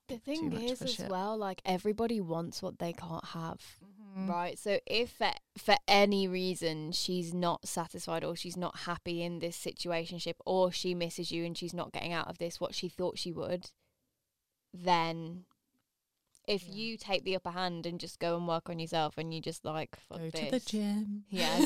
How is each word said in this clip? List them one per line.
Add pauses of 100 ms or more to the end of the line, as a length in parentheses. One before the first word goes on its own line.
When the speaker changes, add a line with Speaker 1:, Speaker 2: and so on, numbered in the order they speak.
Speaker 1:
The
Speaker 2:
give
too
Speaker 1:
thing
Speaker 2:
much
Speaker 1:
is
Speaker 2:
of
a
Speaker 1:
as
Speaker 2:
shit.
Speaker 1:
well,
like,
everybody
wants
what
they
can't
have, (220)
Speaker 2:
Mm-hmm.
Speaker 1:
right?
So
if
for, (260)
for (120)
any
reason
she's
not
satisfied
or
she's
not
happy
in
this
situationship (140)
or
she
misses
you
and
she's
not
getting
out
of
this
what
she
thought
she
would, (1040)
then (1000)
if
Speaker 2:
Yeah.
Speaker 1:
you
take
the
upper
hand
and
just
go
and
work
on
yourself
and
you
just,
like,
"Fuck
Speaker 2:
Go
to
the
Speaker 1:
this."
Speaker 2:
gym.
Speaker 1:
Yeah,